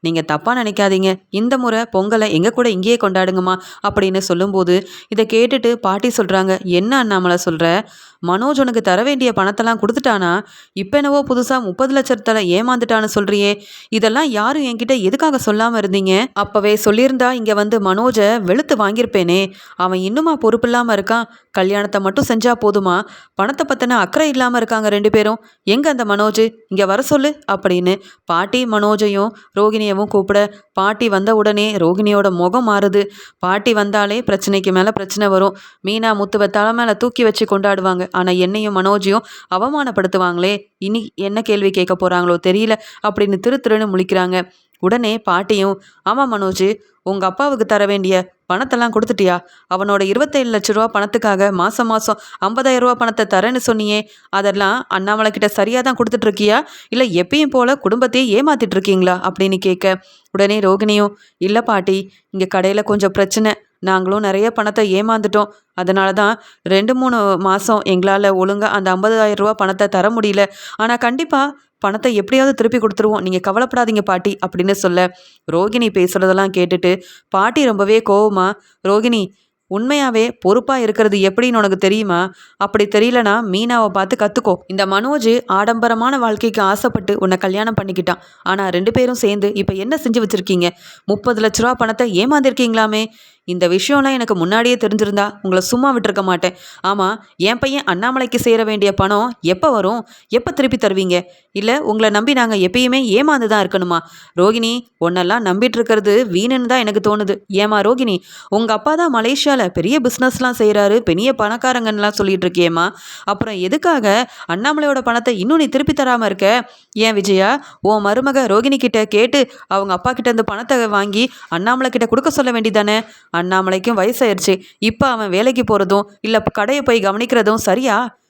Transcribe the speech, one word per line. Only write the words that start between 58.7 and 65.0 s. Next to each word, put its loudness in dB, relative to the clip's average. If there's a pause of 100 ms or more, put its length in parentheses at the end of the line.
இருக்கீங்களா?" 0
அப்படின்னு 0
கேட்க, 0 (320)
உடனே 2
ரோகிணியும், 2 (240)
"இல்ல 0
பாட்டி, -2 (200)
இங்க -2
கடையில 0
கொஞ்சம் 0
பிரச்சனை. 0 (260)
நாங்களும் 0
நிறைய 0
பணத்தை 0